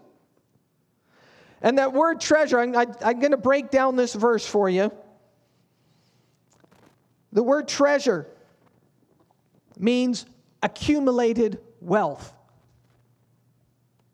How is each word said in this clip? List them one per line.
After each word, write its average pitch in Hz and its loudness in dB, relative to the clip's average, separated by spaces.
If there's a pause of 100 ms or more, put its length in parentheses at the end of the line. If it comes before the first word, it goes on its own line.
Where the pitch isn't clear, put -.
(1600)
And 262 0
that 269 0
word 311 0
treasure, 294 2
I'm, 240 0
I, 240 4 (180)
I'm 240 0
gonna 285 2
break 262 0
down 262 2
this 247 0
verse 220 0
for 202 0
you. 190 0 (2500)
The 208 0
word 277 0
treasure 277 0 (1500)
means 247 -2 (340)
accumulated 240 0 (200)
wealth. 175 -4 (1800)